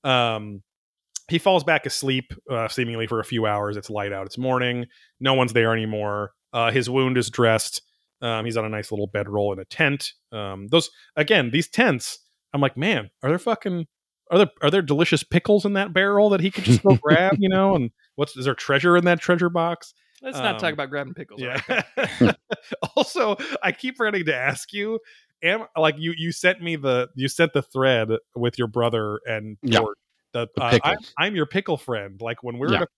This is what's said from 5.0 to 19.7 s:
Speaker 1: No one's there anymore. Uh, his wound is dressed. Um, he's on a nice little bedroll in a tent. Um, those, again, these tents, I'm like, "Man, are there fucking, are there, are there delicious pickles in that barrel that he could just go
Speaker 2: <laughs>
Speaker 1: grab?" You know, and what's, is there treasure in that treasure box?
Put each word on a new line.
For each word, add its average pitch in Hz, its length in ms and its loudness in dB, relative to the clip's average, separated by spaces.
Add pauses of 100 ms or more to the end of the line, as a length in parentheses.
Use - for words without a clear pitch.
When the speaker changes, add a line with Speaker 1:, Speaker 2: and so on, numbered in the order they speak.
Speaker 1:
No 135 120 2
one's 127 200 2
there 113 200 4
anymore. 104 600 -4 (180)
Uh, 117 200 0
his 120 180 0
wound 127 280 2
is 117 120 0
dressed. 113 520 2 (400)
Um, 113 240 -4
he's 113 120 -4
on 110 80 -2
a 110 40 -6
nice 107 220 -8
little 104 160 -4
bedroll 101 460 -2
in 95 60 -8
a 95 60 -14
tent. - 480 -2 (200)
Um, 98 340 -10
those, 156 220 2 (260)
again, 151 360 2
these 160 180 0
tents, 208 500 0 (340)
I'm 143 80 0
like, 135 160 0
"Man, 143 320 -2 (140)
are 131 60 0
there 175 100 0
fucking, 180 480 -4 (440)
are 170 60 4
there, 202 140 4 (100)
are 147 80 4
there 190 120 2
delicious 151 420 2
pickles 202 420 2
in 202 80 0
that 196 200 -2
barrel 202 360 4
that 190 120 2
he 190 100 0
could 190 140 -8
just 117 180 4
go 190 120 8
Speaker 2:
<laughs> 113 60 -2
Speaker 1:
grab?" 170 380 4
You 190 100 2
know, 190 260 4
and 123 160 0 (240)
what's, 147 220 -4
is 127 80 -6
there 135 100 2
treasure 143 420 4
in 175 80 4
that 175 160 4
treasure 175 280 2
box? 170 440 -4 (280)